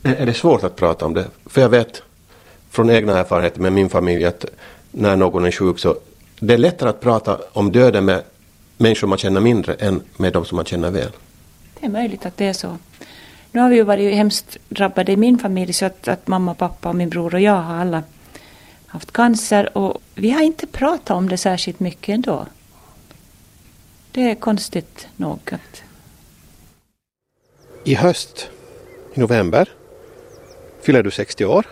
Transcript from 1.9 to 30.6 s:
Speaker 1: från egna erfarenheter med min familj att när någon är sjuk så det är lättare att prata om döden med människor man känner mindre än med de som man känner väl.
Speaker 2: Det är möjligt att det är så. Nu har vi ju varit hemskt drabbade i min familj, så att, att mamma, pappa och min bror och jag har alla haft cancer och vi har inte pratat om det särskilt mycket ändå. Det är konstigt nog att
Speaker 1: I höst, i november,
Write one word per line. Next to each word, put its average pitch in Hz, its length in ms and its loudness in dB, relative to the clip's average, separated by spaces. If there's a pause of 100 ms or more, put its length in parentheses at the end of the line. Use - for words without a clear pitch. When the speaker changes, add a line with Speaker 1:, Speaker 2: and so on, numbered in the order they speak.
Speaker 1:
från 117 200 2
egna 104 280 4
erfarenheter 87 420 0
med 92 120 0
min 98 160 2
familj 87 360 0
att 85 200 -2 (460)
när 101 260 0
någon 90 280 2
är 90 60 2
sjuk 90 280 -2
så 82 180 0 (440)
det 113 140 4
är 117 40 4
lättare 131 320 0
att - 100 -8
prata 110 400 0 (120)
om 101 200 0
döden 107 320 4
med 95 180 0 (540)
människor 110 320 2
man 95 100 0
känner 95 220 0
mindre 110 340 2
än 98 280 -2 (140)
med 92 160 0
de 87 120 0
som 87 120 -8
man 82 80 -2
känner 87 260 -4
väl. - 200 -6 (720)
Speaker 2:
Det 302 60 -10
är 214 40 -4
möjligt 208 360 -6
att 175 100 -12
det 202 100 -4
är 190 60 -2
så. 175 260 -10 (720)
Nu 240 80 0
har 247 80 4
vi 247 80 6
ju 220 60 6
varit 202 320 2
hemskt 208 440 0 (100)
drabbade 190 440 -2
i 196 40 2
min 240 220 4
familj, 185 340 -4
så 196 120 -4
att, - 240 -6
att 185 180 -4
mamma, 185 280 -2
pappa 175 340 -6
och 170 60 -4
min 175 140 -2
bror 170 260 -6
och 180 60 0
jag 202 220 2
har 165 120 -8
alla 170 280 -4 (840)
haft - 260 -16
cancer 220 680 0
och 196 200 -4 (160)
vi 214 160 -2
har 302 120 2
inte 320 240 0
pratat 277 500 -2
om 185 120 -2
det 185 80 -2
särskilt 180 440 -4
mycket 185 340 -6
ändå. 226 320 -4 (1700)
Det 247 180 0
är 214 40 -2
konstigt - 840 -6
nog 147 240 -6 (120)
att - 300 -16 (2000)
Speaker 1:
I 135 100 0
höst, - 540 -2 (640)
i 135 60 -4
november, 113 480 2 (1120)